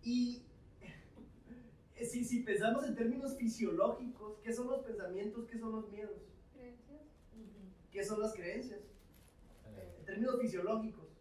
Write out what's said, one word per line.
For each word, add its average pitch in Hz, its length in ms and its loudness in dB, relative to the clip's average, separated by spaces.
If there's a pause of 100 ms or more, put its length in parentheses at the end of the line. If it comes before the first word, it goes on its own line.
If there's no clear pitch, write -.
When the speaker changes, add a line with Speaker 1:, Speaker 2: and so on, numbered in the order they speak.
Speaker 1:
Y 247 440 2 (340)
<laughs> - 1300 -12
si, 240 180 0
si 240 200 4
pensamos 226 420 6
en 226 80 2
términos 254 420 2
fisiológicos, 214 1040 2
¿qué 233 100 -2
son 247 160 0
los 262 160 2
pensamientos? 208 640 -2
¿Qué 233 120 -6
son 220 140 -2
los 214 180 -4
miedos? 202 300 -6 (340)
Speaker 2:
Creencias. 247 460 -16 (320)
Speaker 3:
Ujú. 190 380 -14 (200)
Speaker 1:
¿Qué 196 140 -2
son 214 160 0
las 220 120 4
creencias? 202 480 -4
Speaker 4:
Eh. - 1200 -16
Speaker 1:
En 156 80 -14
términos 240 340 2
fisiológicos. 220 640 0 (160)